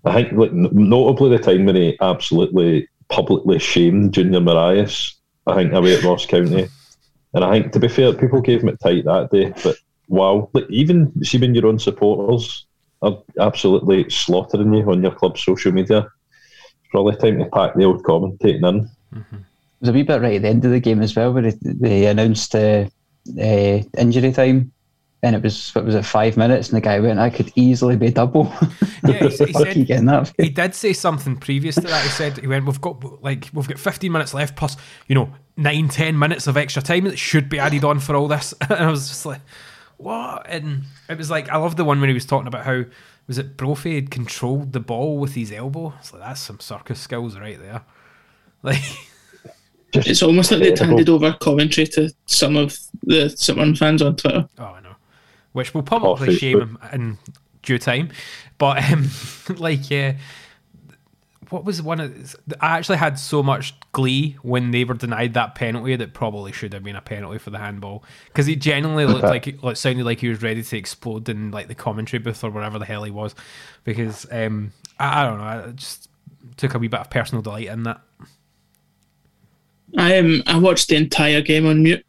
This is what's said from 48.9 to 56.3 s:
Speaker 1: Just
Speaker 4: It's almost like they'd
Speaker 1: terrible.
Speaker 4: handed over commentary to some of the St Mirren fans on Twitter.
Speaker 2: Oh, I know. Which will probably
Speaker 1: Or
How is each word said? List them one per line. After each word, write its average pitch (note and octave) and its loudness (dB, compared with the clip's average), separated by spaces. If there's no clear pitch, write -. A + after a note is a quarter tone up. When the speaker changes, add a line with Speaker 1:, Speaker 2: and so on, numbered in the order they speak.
Speaker 1:
Just C3+ 0
Speaker 4:
It's - 2
almost F3 4
like A3 2
they'd F#3 4
Speaker 1:
terrible. E3+ 4
Speaker 4:
handed E3 4
over D#3 2
commentary D3+ 2
to D#3 -2
some D3 0
of C#3+ -2
the D#3 2
St - -2
Mirren D3+ 2
fans D#3 2
on C#3+ 2
Twitter. F3 -2
Speaker 2:
Oh, A#2+ -14
I F#2 -18
know. F2+ -20
Which B2+ -6
will D3+ -4
probably F#3 0
Speaker 1:
Or F3+ 4